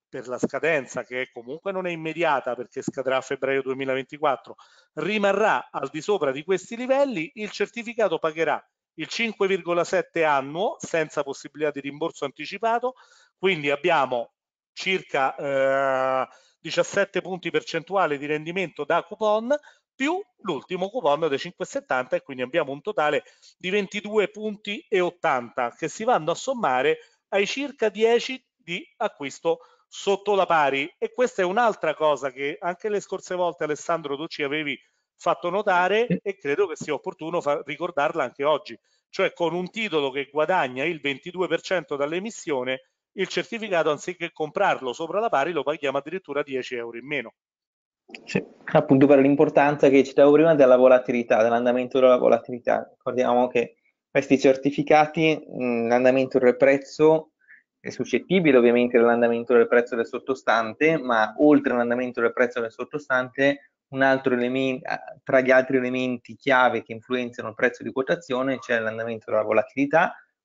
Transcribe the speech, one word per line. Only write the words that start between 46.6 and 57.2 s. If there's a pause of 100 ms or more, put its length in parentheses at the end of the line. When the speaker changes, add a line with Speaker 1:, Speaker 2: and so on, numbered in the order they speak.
Speaker 1:
euro
in
meno. (920)
Speaker 2:
Sì, (260)
appunto
per
l'importanza
che
citavo
prima
della
volatilità,
dell'andamento
della
volatilità.
Ricordiamo
che (300)
questi
certificati,
mh,
l'andamento
del
prezzo (480)